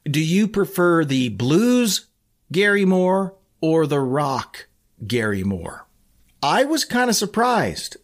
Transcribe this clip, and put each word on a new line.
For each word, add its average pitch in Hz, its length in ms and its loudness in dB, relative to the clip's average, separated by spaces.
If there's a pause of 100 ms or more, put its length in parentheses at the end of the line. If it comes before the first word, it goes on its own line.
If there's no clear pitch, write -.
Do 151 160 -2
you 175 260 2
prefer 175 600 2
the 131 240 0
blues 190 800 0 (440)
Gary 202 320 2
Moore 185 500 2 (280)
or 160 260 2
the 143 140 0
rock 135 680 -4 (400)
Gary 107 380 -2
Moore? 95 380 -6 (600)
I 185 220 2
was 302 200 -2
kinda 247 280 0
surprised. 214 920 -2